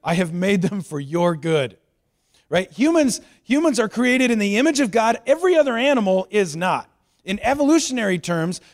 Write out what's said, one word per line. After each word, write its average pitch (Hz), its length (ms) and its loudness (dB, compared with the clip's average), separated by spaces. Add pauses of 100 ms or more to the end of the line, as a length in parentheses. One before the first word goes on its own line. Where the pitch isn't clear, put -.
I 165 100 -2
have 170 180 -2
made 185 300 0
them 196 180 -4
for 151 200 -10
your 170 340 -2
good." 151 420 -2 (720)
Right? 185 220 -2
Humans, 294 500 2 (220)
humans 277 380 0
are 220 80 0
created 247 420 0
in 226 80 0
the 202 200 -2
image 285 200 2
of 254 140 0
God. 226 340 0
Every 339 300 2
other 277 200 2
animal 214 540 0
is 190 240 -2
not. 180 340 -2 (360)
In 196 160 -6
evolutionary 254 800 0
terms, 170 400 -4 (140)